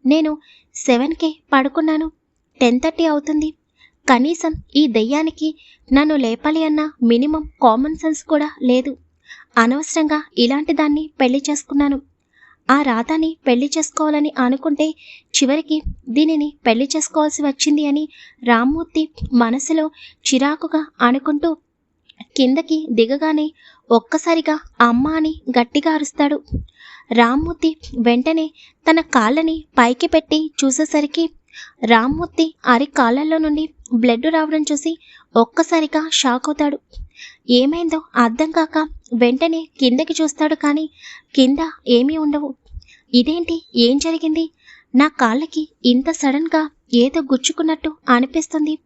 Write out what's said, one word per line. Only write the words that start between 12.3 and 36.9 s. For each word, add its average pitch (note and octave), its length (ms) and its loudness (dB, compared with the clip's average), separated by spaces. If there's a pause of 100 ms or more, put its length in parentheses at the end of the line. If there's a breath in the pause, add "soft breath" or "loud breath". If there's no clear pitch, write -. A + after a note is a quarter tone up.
ఆ C#4+ 120 4
రాధాని D#4 540 -2 (100)
పెళ్లి C4 320 2
చేసుకోవాలని D4+ 600 -2
అనుకుంటే C#4 520 0 (340 loud breath)
చివరికి D4+ 580 -2 (260)
దీనిని D4 440 0 (140)
పెళ్లి A#3+ 300 2
చేసుకోవాల్సి D4+ 460 -2
వచ్చింది" D4 440 0
అని D4+ 220 -2 (360 loud breath)
రామ్మూర్తి D4+ 640 0 (240)
మనసులో C4+ 580 0 (240 loud breath)
చిరాకుగా D4+ 720 -2 (140)
అనుకుంటూ D4 560 0 (800)
కిందకి D4+ 540 0
దిగగానే D4+ 600 0 (380 soft breath)
ఒక్కసారిగా D#4 680 0 (220)
"అమ్మ" A#3+ 280 2
అని D#4+ 320 -2 (200)
గట్టిగా D4 320 0
అరుస్తాడు. D4 500 -2 (680 loud breath)
రామ్మూర్తి D#4 640 0 (220)
వెంటనే C4+ 520 0 (400 soft breath)
తన D#4+ 100 4
కాళ్ళని D#4+ 640 0 (140)
పైకి B3 280 2
పెట్టి D#4 440 0 (140)
చూసేసరికి D4+ 680 -2 (540 loud breath)
రామ్మూర్తి D4+ 720 0 (120)
అరి B3 180 2
కాళ్ళల్లో C#4+ 540 0
నుండి D#4 300 -2 (260)
బ్లడ్ A#3+ 320 2
రావడం D#4 460 0
చూసి D#4+ 260 -4 (380 soft breath)
ఒక్కసారిగా D#4 760 0
షాక్ B3+ 360 -2
అవుతాడు. D4 320 -4 (720 loud breath)